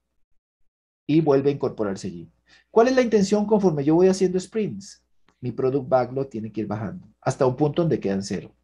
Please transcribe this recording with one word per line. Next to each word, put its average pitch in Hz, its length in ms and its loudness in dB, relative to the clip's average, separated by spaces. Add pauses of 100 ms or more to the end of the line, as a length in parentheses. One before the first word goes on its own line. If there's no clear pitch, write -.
(1080)
Y 151 140 2
vuelve 139 300 2
a - 20 0
incorporarse 107 560 -4
allí. 85 220 -16 (400)
¿Cuál 233 180 4
es 262 80 0
la 254 60 4
intención 208 440 2
conforme 190 380 2
yo 151 100 4
voy 180 140 6
haciendo 185 320 0
sprints? 185 640 -8 (380)
Mi 123 120 -6
product 127 360 -2
backlog 131 420 0
tiene 110 200 -10
que 110 120 -6
ir 104 40 -6
bajando 104 400 -8 (140)
hasta 135 260 0
un 131 100 0
punto 151 260 0
donde 135 180 0
quedan 98 220 -2
cero. 92 420 -8